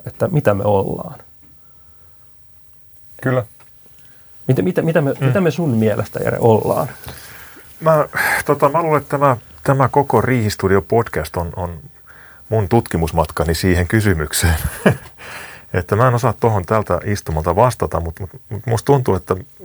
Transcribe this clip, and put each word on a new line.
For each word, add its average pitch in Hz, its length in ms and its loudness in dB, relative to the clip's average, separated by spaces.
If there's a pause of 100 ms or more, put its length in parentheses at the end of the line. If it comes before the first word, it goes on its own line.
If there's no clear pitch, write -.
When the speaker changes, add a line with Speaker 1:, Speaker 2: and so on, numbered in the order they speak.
Speaker 1:
että - 220 -4
mitä 147 260 2
me 98 100 -2
ollaan. - 520 -2 (2000)
Speaker 2:
Kyllä. 127 220 0 (1000)
Speaker 1:
Mitä, 131 140 2
mitä, 185 200 0
mitä 165 200 2
me, 139 180 0
Speaker 2:
Mm. 135 60 0
Speaker 1:
mitä 160 160 2
me 170 100 2
sun 170 180 -2
mielestä, 110 540 0
Jere, 113 160 -4
ollaan? 117 480 2 (920)
Speaker 2:
Mä, 156 280 2 (380)
tota, 143 240 2
mä 156 140 -2
luulen, 156 180 0
että 143 160 -12
tämä, 139 200 2 (260)
tämä 135 260 2
koko 139 320 2
Riihistudio-podcast 101 1160 0
on, 87 180 -4
on 87 240 -8 (720)
mun 107 200 0
tutkimusmatkani 82 840 0
siihen 90 320 2
kysymykseen. 85 680 0 (300)
<laughs> - 120 2 (760)
Että 95 220 0
mä 120 120 4
en 123 80 4
osaa 117 240 0
tohon 107 260 0
tältä 101 400 0
istumalta 85 500 -2
vastata, 98 440 0
mut, 82 200 -6
mut, 98 100 -10 (200)
mut 104 160 -10
musta 113 200 -2
tuntuu, 127 300 2
että 92 200 -4 (300)